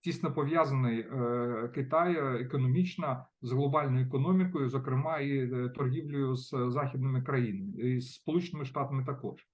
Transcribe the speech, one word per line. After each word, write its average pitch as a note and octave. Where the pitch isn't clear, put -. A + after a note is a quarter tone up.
Тісно C#3+
пов'язаний, C#3
е, A#2+
Китай, D#3+
е, D3+
економічно C3+
з A#2+
глобальною C#3
економікою, D#3
зокрема C#3
і, C#3
е, B2
торгівлею C#3
з B2
західними C3
країнами, A2
і B2+
з -
Сполученими D3+
Штатами C3+
також. -